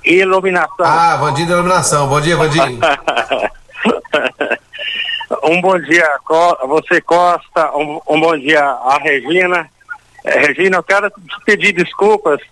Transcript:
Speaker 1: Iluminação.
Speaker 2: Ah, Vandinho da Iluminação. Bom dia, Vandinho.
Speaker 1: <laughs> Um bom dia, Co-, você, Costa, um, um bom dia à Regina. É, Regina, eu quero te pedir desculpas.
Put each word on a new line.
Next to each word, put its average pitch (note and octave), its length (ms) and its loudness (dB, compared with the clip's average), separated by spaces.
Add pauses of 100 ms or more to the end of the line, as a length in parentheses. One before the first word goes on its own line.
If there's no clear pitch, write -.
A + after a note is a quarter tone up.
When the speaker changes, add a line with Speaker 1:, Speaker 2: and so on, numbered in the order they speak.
Speaker 1:
Iluminação. F3+ 800 2
Speaker 2:
Ah, D#3+ 320 2
Vandinho D3 300 -2
da F3 60 0
Iluminação. E3+ 560 0
Bom D3 100 2
dia, D#3+ 160 0
Vandinho. D3 460 0
Speaker 1:
<laughs> D#3+ 80 2 (2500)
Um E3 180 2
bom F#3 180 2
dia, D#3+ 280 2 (180)
Co-, E3 320 2 (100)
você, D#3 340 0
Costa, E3+ 760 0
um, D3+ 240 -4 (100)
um D#3 100 0
bom E3 200 2
dia D3 220 2
à C3+ 360 0
Regina. D#3 720 -2 (540)
É, C3 240 0
Regina, F3+ 300 0
eu E3 60 -2
quero G3+ 260 -2
te F#3+ 360 -16
pedir G3 280 2
desculpas. F3+ 680 0 (120)